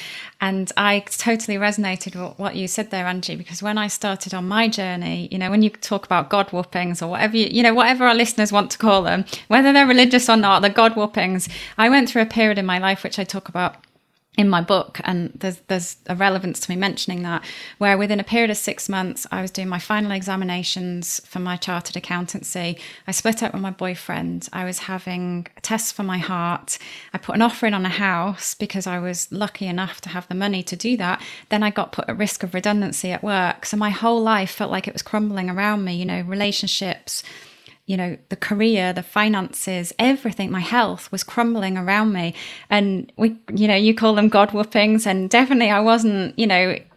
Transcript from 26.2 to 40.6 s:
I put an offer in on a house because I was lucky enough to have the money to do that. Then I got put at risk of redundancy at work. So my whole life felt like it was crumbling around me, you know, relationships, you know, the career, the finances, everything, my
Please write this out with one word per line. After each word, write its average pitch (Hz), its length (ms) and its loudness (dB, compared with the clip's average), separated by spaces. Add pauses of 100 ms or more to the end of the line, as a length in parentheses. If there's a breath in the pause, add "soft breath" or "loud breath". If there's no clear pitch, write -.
I 190 60 -6
put - 180 -6
an 220 60 4
offer 233 240 0
in 208 80 0
on 185 120 -2
a 185 40 -2
house 185 640 -2
because 196 340 -6
I 180 100 -4
was 175 320 -6
lucky 196 360 -6
enough 180 360 -4
to - 60 -14
have 170 200 -8
the 185 60 -6
money 196 300 -2
to 180 120 -10
do 240 200 -2
that. 185 260 -2 (280 loud breath)
Then 214 120 2
I 208 80 2
got - 220 -4
put - 160 -6
at - 100 -4
risk 202 240 -4
of 185 120 -6
redundancy 196 580 -2
at 170 100 -6
work. 190 440 -2
So 214 100 -4
my 208 140 2
whole 233 300 2
life 214 300 2
felt - 220 -6
like 190 160 -4
it - 60 -10
was - 80 -8
crumbling 208 460 -2
around 202 360 0
me, 180 100 -2
you 180 100 -4
know, 180 180 -4
relationships, 196 1000 -4 (640 loud breath)
you 190 120 -2
know, 180 180 -4 (140)
the 190 60 -8
career, 202 580 2
the 180 80 -6
finances, 190 960 -2
everything, 240 520 0
my 185 100 -4